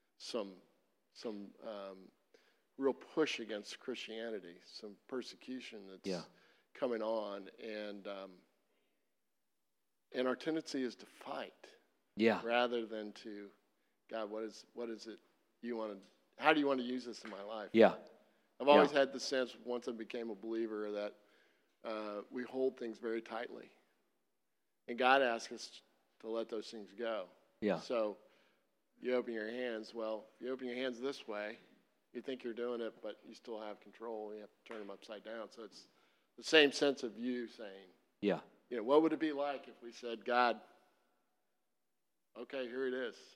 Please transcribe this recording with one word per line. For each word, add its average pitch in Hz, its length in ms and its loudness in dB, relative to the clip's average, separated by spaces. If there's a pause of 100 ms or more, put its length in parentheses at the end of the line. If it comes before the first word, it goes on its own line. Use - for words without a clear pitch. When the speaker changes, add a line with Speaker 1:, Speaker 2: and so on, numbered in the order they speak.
(180)
Speaker 1:
some, 101 360 -6 (600)
some, 101 340 -8 (200)
um, 98 300 -10 (800)
real 135 160 2
push - 460 -2
against 104 400 -8
Christianity, 110 760 -8 (100)
some 104 300 -14 (120)
persecution 120 800 -10
that's 95 180 -12
Speaker 2:
Yeah. 90 160 -2 (500)
Speaker 1:
coming 120 280 -2
on, 104 480 -2 (100)
and, 104 480 -8
um, 98 240 -10 (1800)
and 127 160 2
our 127 80 2
tendency 156 480 -2
is 117 140 -4
to - 80 -18
fight - 640 -12 (480)
Speaker 2:
Yeah. 107 280 6
Speaker 1:
rather 120 420 2
than 107 280 -8
to, 101 380 -12 (580)
"God, 110 200 -4
what 110 140 -4
is, 104 300 -10
what 120 160 -6
is 110 180 -10
it 110 120 -12 (420)
you 117 160 -4
wanna, 107 220 -4 (400)
how 147 140 8
do 156 60 4
you 143 80 4
wanna 131 160 2
use 123 220 -4
this 117 180 -10
in 113 60 -10
my 101 140 -8
life?" 107 300 -8
Speaker 2:
Yeah. 107 220 12 (640)
Speaker 1:
I've 127 80 0
always 143 240 12
Speaker 2:
Yeah. 147 80 6
Speaker 1:
had 131 140 6
the 131 60 -6
sense, 127 400 -2
once 120 280 -4
I 127 40 0
became 113 380 -6
a 104 60 -6
believer, 110 560 -4
that, 104 240 -4 (680)
uh, 107 460 -6
we 127 140 -6
hold 131 340 0
things 113 200 -6
very 113 240 -4
tightly. 113 500 -10 (1160)
And 120 100 -6
God 131 240 8
asks 117 300 0
us - 300 -12 (380)
to 113 100 -8
let 113 200 -2
those 107 220 -6
things 101 220 -12
go. 107 360 -4 (320)
Speaker 2:
Yeah. 95 180 4
Speaker 1:
So 110 380 0 (840)
you 123 160 -2
open 120 180 0
your 110 160 -4
hands. 117 440 -6
Well, 110 340 -4 (120)
you 123 100 -6
open 131 180 -6
your 120 80 -4
hands 127 240 -4
this 135 280 -6
way, 107 320 -6 (540)
you 123 80 -10
think 127 220 -6
you're 120 100 -4
doing 120 260 -2
it, 113 220 -6
but 104 240 -10
you 113 80 -16
still 110 260 -10
have 104 200 -8
control. 107 540 -8
You 107 80 -10
have 104 120 -16
to - 120 -20
turn 113 140 -10
them 101 120 -8
upside 98 320 -12
down. 110 280 -8
So 113 120 -14
it's - 240 -16 (500)
the 120 60 -12
same 147 280 10
sense 139 320 2
of 107 140 -6
you 123 300 -2
saying, 95 440 -14 (300)
Speaker 2:
Yeah. 95 200 4 (280)
Speaker 1:
you 123 80 -2
know, 107 60 0
"What 143 180 8
would 160 120 6
it 139 60 0
be 156 140 0
like 139 340 -2
if 117 140 -20
we 120 100 -14
said, 113 320 -8
'God, 120 380 6 (1800)
okay, 123 300 -4
here 127 200 -2
it 127 60 0
is. 127 420 -6